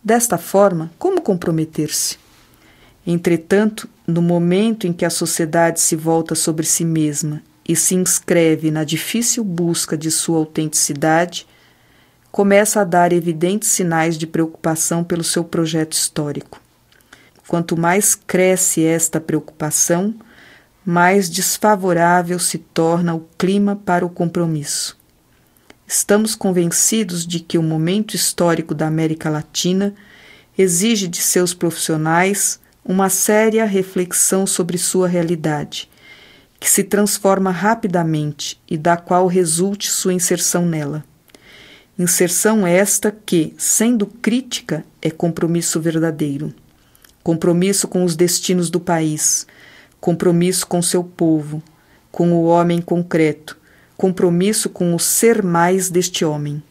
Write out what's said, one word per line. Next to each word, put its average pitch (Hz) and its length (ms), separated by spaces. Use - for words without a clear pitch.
Desta 220 340
forma, 175 600
como 359 220
comprometer-se? 160 960
Entretanto, 180 800
no 170 160
momento 175 640
em 175 80
que 175 120
a 170 40
sociedade 165 720
se - 160
volta 160 400
sobre 156 300
si - 180
mesma 151 580
e 170 80
se 165 200
inscreve 165 760
na 156 140
difícil 226 600
busca 170 540
de 156 140
sua 165 260
autenticidade, 160 1080
começa 202 500
a - 20
dar 175 300
evidentes 175 560
sinais 165 480
de 160 100
preocupação 165 760
pelo 170 200
seu 170 200
projeto 160 500
histórico. - 680
Quanto 170 300
mais 175 380
cresce 185 680
esta 160 380
preocupação, 160 920
mais 180 440
desfavorável 175 1080
se - 180
torna 170 580
o 160 100
clima 202 380
para 180 300
o 175 40
compromisso. 170 880
Estamos 214 380
convencidos 180 920
de 170 120
que - 160
o 170 60
momento 165 540
histórico 170 580
da 156 140
América 160 420
Latina 185 640
exige 190 500
de 170 140
seus 180 320
profissionais 170 1040
uma 190 260
séria 214 540
reflexão 190 840
sobre 175 300
sua 185 300
realidade, 165 800
que - 80
se - 160
transforma 196 680
rapidamente 170 1160
e 175 80
da 170 220
qual 180 300
resulte 180 600
sua - 260
inserção 175 520
nela. 151 380
Inserção 180 680
esta 196 460
que, - 440
sendo 220 520
crítica, - 760
é 156 120
compromisso 170 680
verdadeiro. 156 720
Compromisso 175 640
com 180 160
os 170 120
destinos 175 540
do 175 100
país, 160 640
compromisso 175 640
com 175 160
seu 180 220
povo, 156 580
com 175 220
o 165 120
homem 170 360
concreto, 170 760
compromisso 185 760
com 175 240
o 170 60
ser 226 420
mais 175 480
deste 180 360
homem. 147 460